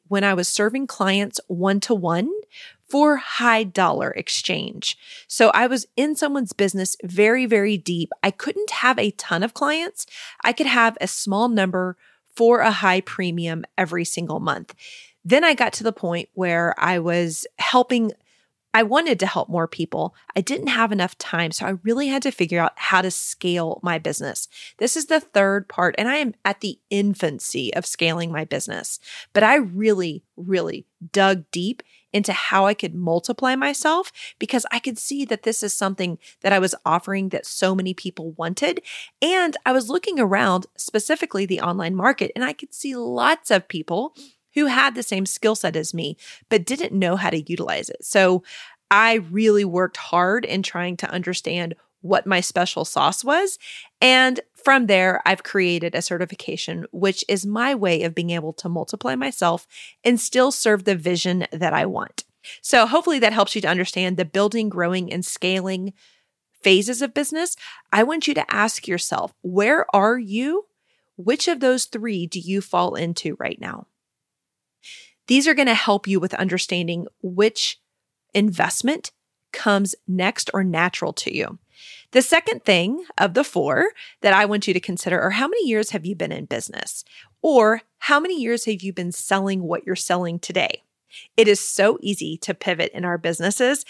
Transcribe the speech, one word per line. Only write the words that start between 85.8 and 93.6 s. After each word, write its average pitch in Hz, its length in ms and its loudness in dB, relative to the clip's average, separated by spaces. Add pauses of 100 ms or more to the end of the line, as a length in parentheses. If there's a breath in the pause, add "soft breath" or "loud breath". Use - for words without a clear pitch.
have 175 140 -6
you 190 100 -6
been 165 160 -6
in - 140 -8
business? - 600 -8 (360 loud breath)
Or 226 400 6 (180)
how 294 220 2
many 359 180 -2
years 233 280 -2
have 202 160 -4
you 190 100 -6
been 180 200 -6
selling 196 500 -2
what 170 240 -4
you're 185 100 -2
selling 175 420 -2
today? - 440 -4 (540 loud breath)
It 226 100 8
is 208 140 6
so 208 400 2
easy 165 380 -4
to - 160 -6
pivot 170 380 -2
in 175 120 -6
our 175 140 -2
businesses. 180 720 0